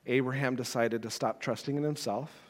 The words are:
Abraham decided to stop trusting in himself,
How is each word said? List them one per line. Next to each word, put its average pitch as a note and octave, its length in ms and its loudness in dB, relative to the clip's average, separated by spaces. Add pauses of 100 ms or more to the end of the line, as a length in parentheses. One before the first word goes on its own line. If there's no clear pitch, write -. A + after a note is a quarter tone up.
Abraham C3 500 2
decided A#2 460 0
to A2+ 80 -6
stop - 280 0
trusting C#3 380 -2
in D3 60 0
himself, D3 500 -2 (180)